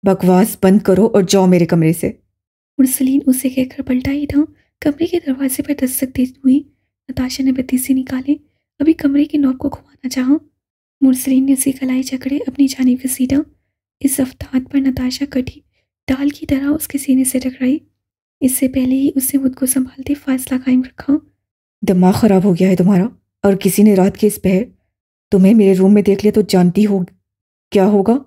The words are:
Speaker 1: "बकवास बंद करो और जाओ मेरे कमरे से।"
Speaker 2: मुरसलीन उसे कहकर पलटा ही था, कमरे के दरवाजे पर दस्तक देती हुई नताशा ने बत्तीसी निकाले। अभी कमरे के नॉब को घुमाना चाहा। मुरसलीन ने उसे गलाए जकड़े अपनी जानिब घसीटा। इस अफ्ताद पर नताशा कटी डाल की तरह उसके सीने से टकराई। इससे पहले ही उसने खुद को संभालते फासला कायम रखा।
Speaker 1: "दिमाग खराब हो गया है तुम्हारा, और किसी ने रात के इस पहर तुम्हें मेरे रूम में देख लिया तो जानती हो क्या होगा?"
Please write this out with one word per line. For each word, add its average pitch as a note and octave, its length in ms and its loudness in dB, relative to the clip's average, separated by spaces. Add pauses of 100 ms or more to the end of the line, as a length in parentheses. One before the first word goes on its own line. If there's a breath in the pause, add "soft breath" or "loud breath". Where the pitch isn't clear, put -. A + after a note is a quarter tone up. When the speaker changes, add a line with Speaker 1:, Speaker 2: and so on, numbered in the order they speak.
Speaker 1:
"बकवास F#3 580 2
बंद G3 180 4
करो F#3+ 260 2
और G3 180 2
जाओ F#3 220 2
मेरे F3 180 4
कमरे E3 280 2
से।" - 260 -6 (600)
Speaker 2:
मुरसलीन C4 420 0
उसे C4 280 0
कहकर C4 340 -6
पलटा B3+ 280 -4
ही C#4+ 160 -4
था, D4 200 0 (340 soft breath)
कमरे D4+ 260 -4
के F4+ 100 -4
दरवाजे C4+ 460 -4
पर D4 100 -4
दस्तक C4 400 -4
देती B3+ 320 -4
हुई C#4 260 2 (400)
नताशा B3+ 320 -6
ने C4 80 0
बत्तीसी B3+ 420 -2
निकाले। C4 460 -4 (420)
अभी D#4+ 120 2
कमरे D4 320 0
के D4+ 120 -6
नॉब C4 200 0
को C#4+ 120 -6
घुमाना - 400 -14
चाहा। C4 300 0 (640)
मुरसलीन C4 400 2
ने C4+ 100 2
उसे C4+ 180 -2
गलाए C4 320 -4
जकड़े C4 360 -6
अपनी C4+ 280 -2
जानिब B3+ 320 0
घसीटा। C4 460 -2 (560)
इस C#4 200 -2
अफ्ताद B3+ 420 -6
पर C#4 160 -4
नताशा B3+ 460 -4
कटी B3+ 380 -8 (460)
डाल C4+ 200 -2
की C#4+ 160 -12
तरह C#4 220 -2
उसके D4+ 300 -4
सीने C4 280 0
से B3+ 140 -4
टकराई। B3+ 420 -4 (600)
इससे C4 260 0
पहले C4 280 -2
ही C4+ 140 0
उसने C4+ 320 -4
खुद C4 140 -4
को C4 100 -4
संभालते C4 480 -4
फासला C4 440 -6
कायम B3+ 260 0
रखा। - 360 -4 (640)
Speaker 1:
"दिमाग F#3 300 4
खराब G3 320 2
हो G3+ 80 4
गया F#3+ 160 2
है F#3 60 4
तुम्हारा, F#3 360 2 (340)
और G3 100 4
किसी G3 280 0
ने G#3+ 120 6
रात F#3+ 220 2
के G#3+ 100 2
इस G3+ 100 -2
पहर F#3+ 280 0 (680)
तुम्हें F#3+ 220 6
मेरे G3 200 6
रूम F#3+ 200 4
में G3+ 100 4
देख G3 200 0
लिया G#3 80 2
तो G#3+ 100 2
जानती F3+ 420 2
हो G3 220 0 (680)
क्या F#3+ 140 2
होगा?" G#3 280 2 (140)